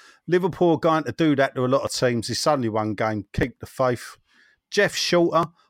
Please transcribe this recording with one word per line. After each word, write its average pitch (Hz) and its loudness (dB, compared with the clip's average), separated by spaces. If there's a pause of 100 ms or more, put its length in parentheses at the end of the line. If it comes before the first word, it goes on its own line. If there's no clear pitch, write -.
(280)
Liverpool 175 2
are 156 0
going 160 0
to 120 -8
do 156 2
that 135 2
to 127 0
a - 0
lot 131 2
of 107 -6
teams. 120 -2
It's - -4
only 135 0
one 107 -2
game. 107 -4
Keep - -4
the - -16
faith. - -4 (540)
Jeff 202 0
Shorter, 170 2 (240)